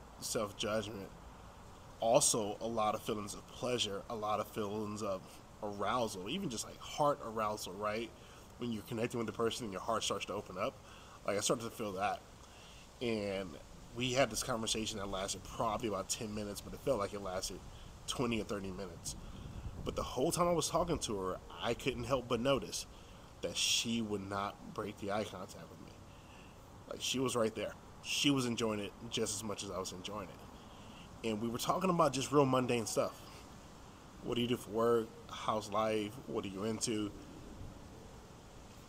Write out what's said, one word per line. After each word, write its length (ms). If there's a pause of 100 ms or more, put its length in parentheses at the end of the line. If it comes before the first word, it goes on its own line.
(220)
self-judgment, 880 (920)
also 600
a 60
lot 280
of 80
feelings 320
of 120
pleasure, 640
a 60
lot 240
of 80
feelings 560
of 180 (420)
arousal, 680
even 220
just, 140
like, 140
heart 460
arousal, 480
right? 380 (480)
When 120
you're 120
connecting 340
with 80
the 80
person 300
and 100
your 80
heart 220
starts 220
to 80
open 220
up. 220 (480)
Like, 100
I 40
started 240
to 80
feel 220
that. 280 (800)
And 560 (380)
we 180
had 160
this 140
conversation 560
that 100
lasted 340
probably 440
about 220
ten 260
minutes, 260
but 140
it 60
felt 180
like 160
it 80
lasted 360 (460)
twenty 340
or 40
thirty 260
minutes. 460 (680)
But 120
the 80
whole 280
time 160
I 40
was 180
talking 300
to 180
her, 200 (220)
I 140
couldn't 300
help 240
but 120
notice 460 (560)
that 160
she 460
would 260
not 460
break 240
the 120
eye 120
contact 480
with 100
me. 120 (920)
Like, 140
she 160
was 180
right 200
there. 180 (300)
She 260
was 160
enjoying 340
it 140 (160)
just 260
as 80
much 200
as 80
I 80
was 120
enjoying 380
it. 1000
And 120
we 60
were 100
talking 320
about 240
just 180
real 140
mundane 400
stuff. 380 (1000)
What 120
do 60
you 60
do 100
for 140
work? 360 (240)
How's 380
life? 420 (140)
What 180
are 40
you 160
into? 480 (1800)